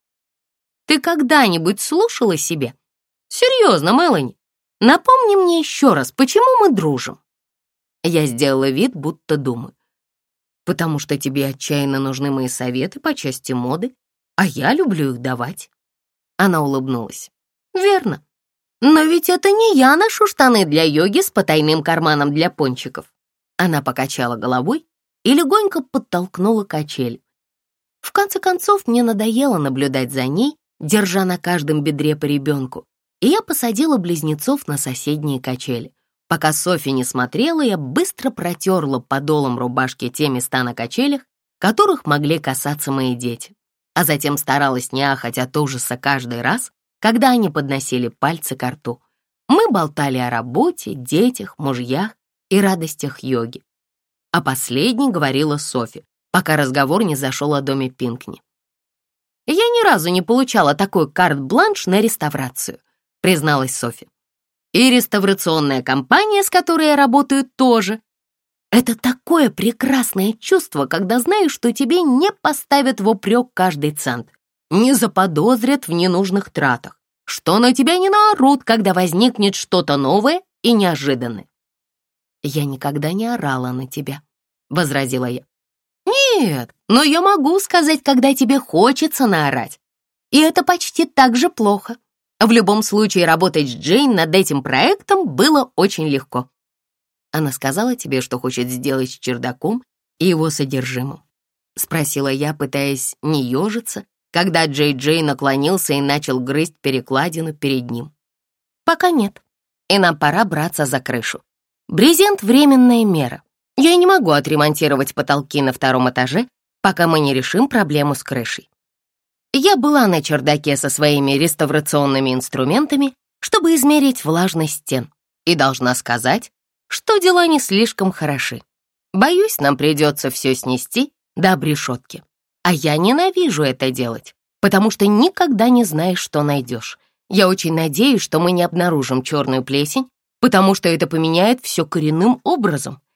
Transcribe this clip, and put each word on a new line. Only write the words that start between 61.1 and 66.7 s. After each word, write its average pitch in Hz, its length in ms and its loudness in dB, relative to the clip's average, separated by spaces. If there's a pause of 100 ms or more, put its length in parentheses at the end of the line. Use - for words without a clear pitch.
карт-бланш 180 760 0
на 190 140 2
реставрацию», 147 760 -4 (440)
призналась 147 540 0
Софи. - 320 -10 (640)
«И 254 180 4
реставрационная 190 920 0
компания, 349 640 0
с - 80 -6
которой 330 380 0